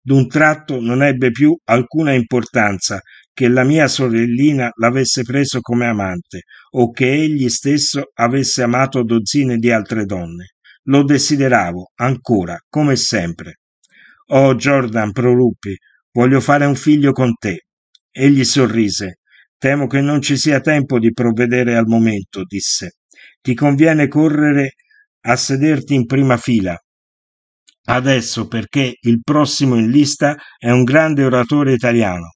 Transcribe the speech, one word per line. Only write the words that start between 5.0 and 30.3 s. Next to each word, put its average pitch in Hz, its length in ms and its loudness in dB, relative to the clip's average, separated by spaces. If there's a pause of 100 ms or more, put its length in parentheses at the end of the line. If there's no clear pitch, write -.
preso 127 380 -2
come 120 260 -2
amante 95 540 -6 (300)
o 120 200 0
che 127 200 -2
egli 147 380 0
stesso 139 540 -2 (100)
avesse 127 480 -2
amato 127 420 0
dozzine 117 540 0
di 117 140 0
altre 110 320 -2
donne. 90 520 -10 (280)
Lo 139 200 2
desideravo 123 920 0
ancora, 110 600 -2 (100)
come 147 300 0
sempre. 85 600 -6 (680)
"Oh, 135 280 4
Jordan", 113 560 -2
proruppi, 123 640 0 (360)
"voglio 127 280 2
fare 143 260 2
un 139 100 0
figlio 143 360 2
con 127 220 0
te." 95 320 -8 (460)
Egli 135 320 2
sorrise. 110 760 -2 (380)
"Temo 139 300 0
che 139 140 0
non 143 200 0
ci 139 160 -2
sia 143 240 0
tempo 135 380 0
di 113 120 2
provvedere 120 640 0
al 113 120 2
momento", 110 560 0
disse. 95 540 -8 (440)
"Ti 131 120 -2
conviene 147 540 2
correre 147 680 0 (500)
a 120 100 2
sederti 139 580 0
in 127 120 2
prima 135 320 2
fila 98 400 -2 (1080)
adesso, 127 600 -2
perché 123 520 -4
il 117 220 2
prossimo 139 540 0
in 113 160 2
lista 147 440 0 (220)